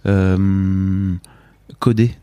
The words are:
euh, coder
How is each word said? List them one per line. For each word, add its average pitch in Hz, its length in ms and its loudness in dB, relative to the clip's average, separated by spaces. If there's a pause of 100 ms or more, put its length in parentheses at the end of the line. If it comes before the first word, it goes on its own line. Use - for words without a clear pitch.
euh, 95 1080 0 (640)
coder 117 340 2 (100)